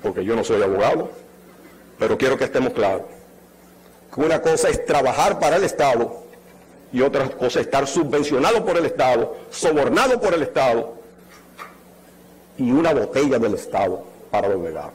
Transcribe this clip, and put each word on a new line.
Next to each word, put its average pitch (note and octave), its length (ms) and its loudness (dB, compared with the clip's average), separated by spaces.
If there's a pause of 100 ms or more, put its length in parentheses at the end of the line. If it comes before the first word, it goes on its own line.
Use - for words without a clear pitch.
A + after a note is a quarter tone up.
porque F#2+ 240 -4
yo A2+ 100 0
no A2 80 0
soy A2 200 0
abogado, G#2 480 0 (880)
pero A2 180 0
quiero C3 180 2
que B2 100 -2
estemos B2+ 280 -2
claros, F#2+ 300 0 (1080)
que C3 100 -4
una D#3+ 200 2
cosa D#3+ 280 2
es C#3+ 180 -2
trabajar C#3+ 500 2
para D#3 200 2
el G3 60 2
Estado B2 600 0 (680)
y B2 100 0
otra C3+ 280 0
cosa B2+ 300 -2
es A#2+ 80 -2
estar C#3 180 0
subvencionado D3 800 0
por F3 120 0
el D#3+ 100 0
Estado, B2+ 500 0 (140)
sobornado E3+ 680 2
por G3 140 0
el E3 80 0
Estado B2+ 540 0 (1600)
y B2 140 0
una D#3+ 200 2
botella C3+ 460 0
del A2+ 160 0
Estado F#2 500 -2 (280)
para G2+ 180 0
doblegar. D#2+ 460 -4